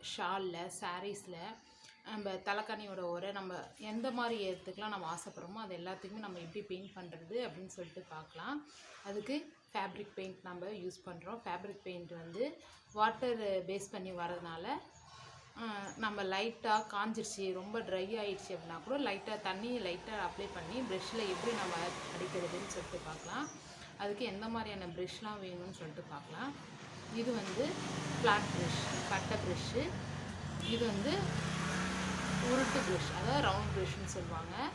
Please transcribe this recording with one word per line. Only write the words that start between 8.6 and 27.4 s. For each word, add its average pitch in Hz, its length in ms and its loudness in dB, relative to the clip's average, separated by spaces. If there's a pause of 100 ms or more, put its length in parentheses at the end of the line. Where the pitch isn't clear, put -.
அதுக்கு 208 280 0 (360)
ஃபேப்ரிக் 202 440 -2
பெயிண்ட் 190 320 -6
நம்ம 180 220 -4 (140)
யூஸ் 180 220 -4
பண்றோம். 180 380 -6
ஃபேப்ரிக் 196 420 -4
பெயிண்ட் 175 340 -6
வந்து 170 220 -2 (500)
வாட்டர் 220 500 4 (260)
பேஸ் 196 260 -2
பண்ணி 185 280 -4
வரதுனால, 170 420 -4 (960)
ஆ, 226 80 -2 (360)
நம்ம 208 200 2 (100)
லைட்டா 220 400 4 (200)
காஞ்சிருச்சு, 208 520 2 (140)
ரொம்ப 208 180 -2 (120)
ட்ரை 185 140 4 (180)
ஆயிடுச்சு 196 340 -2
அப்படின்னா 165 300 -6
கூட, 262 120 2 (100)
லைட்டா 202 280 0 (120)
தண்ணி 196 220 0 (160)
லைட்டா 180 300 -2 (100)
அப்ளை 196 300 -2
பண்ணி, 175 200 -4 (140)
ப்ரஷ்ல 190 300 0 (140)
எப்படி 214 260 2
நம்ம 175 160 2 (400)
அடிக்கிறதுன்னு 180 600 -2
சொல்லிட்டு 165 320 -4
பார்க்கலாம். 185 380 -4 (560)
அதுக்கு 208 300 0
எந்த 208 160 -4
மாதிரியான 208 480 -2
ப்ரஷ்லாம் 202 500 -4
வேணும்னு 180 340 -6
சொல்லிட்டு 156 340 -6
பார்க்கலாம். 165 360 -4 (680)
இது 240 120 4
வந்து 202 320 2 (500)